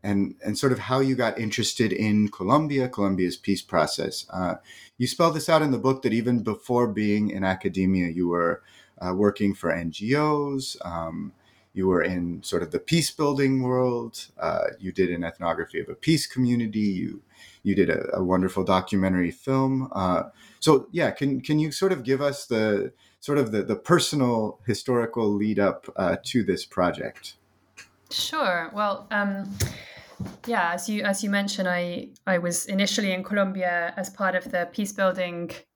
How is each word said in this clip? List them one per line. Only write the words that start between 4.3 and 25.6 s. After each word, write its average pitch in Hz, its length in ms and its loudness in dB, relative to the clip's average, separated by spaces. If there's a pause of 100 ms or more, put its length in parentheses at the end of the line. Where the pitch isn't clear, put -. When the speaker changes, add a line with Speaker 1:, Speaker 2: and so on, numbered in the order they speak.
Speaker 1:
Uh, 90 240 -2 (420)
you 123 100 -2
spell 170 240 2
this 156 160 -4
out 160 140 6
in 151 120 2
the 120 60 0
book 131 240 2
that 110 120 2
even 120 280 2
before 117 460 0
being 104 400 2
in 95 160 -2
academia, 95 640 0
you 87 180 -2
were, 85 360 0 (360)
uh, 90 160 -4
working 101 380 2
for 87 180 -2
N 85 200 -2
G 107 260 -2
Os, 147 720 -2
um, 85 460 -8 (420)
you 95 120 0
were 90 160 4
in 87 400 -2
sort 85 200 -2
of 82 80 -6
the 87 80 -2
peace 160 320 0
building 139 520 0
world. 127 680 -2 (100)
Uh, 80 300 -2 (100)
you 92 120 -8
did 87 200 2
an 87 120 -4
ethnography 82 580 -4
of 82 100 -8
a 80 40 -10
peace 156 320 2
community. 120 540 0
You, 90 400 -2 (420)
you 98 120 2
did 87 160 4
a, - 260 0
a 92 80 0
wonderful 92 400 2
documentary 95 680 2
film. 131 640 -2
Uh, 90 380 0 (300)
so 147 320 4
yeah, 156 180 2
can, 139 320 -2
can 156 160 0
you 151 140 0
sort 190 200 0
of 135 120 -4
give 131 180 2
us 139 240 -2
the, 110 480 0 (260)
sort 143 160 -2
of 120 160 2
the, 107 100 0
the 104 140 0
personal 123 880 2
historical 117 640 0
lead 104 280 0
up, - 380 0